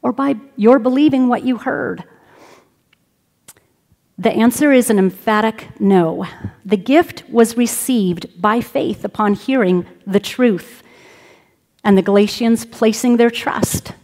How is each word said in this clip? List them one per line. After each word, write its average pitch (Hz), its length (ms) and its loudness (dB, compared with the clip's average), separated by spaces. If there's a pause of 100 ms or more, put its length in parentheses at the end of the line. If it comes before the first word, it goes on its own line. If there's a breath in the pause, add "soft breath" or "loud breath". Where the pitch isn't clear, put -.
or 247 100 -2
by 277 240 -2 (200)
your 233 240 4
believing 254 480 0
what 240 180 -2
you 254 120 -2
heard?" - 460 -8 (2250 soft breath)
The 196 140 -2
answer 247 400 2
is 247 180 4
an 214 80 2
emphatic 214 840 -2
no. 190 460 2 (400 loud breath)
The 202 120 0
gift 285 520 0
was 226 260 2
received 208 880 -2
by 214 200 0
faith 233 440 -6
upon 208 300 -2
hearing 190 500 0 (200)
the 196 140 0
truth, 208 640 -4 (1000 soft breath)
and 202 120 4
the 190 80 4
Galatians 208 640 0
placing 233 520 0
their 233 120 4
trust - 640 -6 (100)